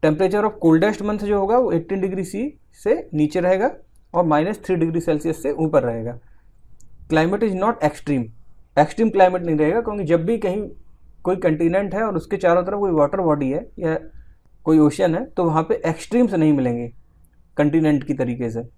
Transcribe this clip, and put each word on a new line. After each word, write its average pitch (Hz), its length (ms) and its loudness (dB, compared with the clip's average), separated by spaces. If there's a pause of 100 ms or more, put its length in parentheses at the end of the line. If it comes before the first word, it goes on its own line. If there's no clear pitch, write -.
Temperature 190 400 2
of 208 220 -2
coldest 170 380 4
month 208 220 -4
जो 202 140 0
होगा 202 180 2
वो 240 140 2
एटीन 170 300 -2
डिग्री 190 220 -4
सी 196 200 -8 (400)
से 240 140 2 (160)
नीचे 151 260 0
रहेगा 190 320 2 (420)
और 175 120 2
माइनस 160 400 0
थ्री 185 100 0
डिग्री 165 260 0
सेल्सियस 156 420 -2
से 139 100 -2
ऊपर 147 300 0
रहेगा। 117 360 -6 (880)
Climate 170 360 0
is 196 140 -2
not 214 260 -2
extreme, 143 400 -2 (540)
एक्सट्रीम 214 320 2
क्लाइमेट 185 320 4
नहीं 165 160 -2
रहेगा, 160 240 2
क्योंकि 208 240 -6
जब 165 200 2
भी 226 140 0
कहीं 196 300 -4 (540)
कोई - 140 0
कॉन्टिनेंट 175 580 0
है 214 80 -2
और 208 140 -4
उसके 190 200 -6
चारों 175 260 2
तरफ 202 160 -4
कोई 196 140 0
वाटर 151 280 2
बॉडी 147 280 0
है 165 180 -6 (120)
या 160 180 -2 (680)
कोई 160 140 4
ओशन 156 360 2
है, 180 100 -4
तो - 180 -4
वहाँ 160 200 0
पे - 220 -2
एक्सट्रीम्स 208 480 0
नहीं 156 200 4
मिलेंगे 120 340 -2 (680)
कॉन्टिनेंट 147 460 2
की 147 100 -4
तरीके 123 360 -4
से। 113 120 -6 (160)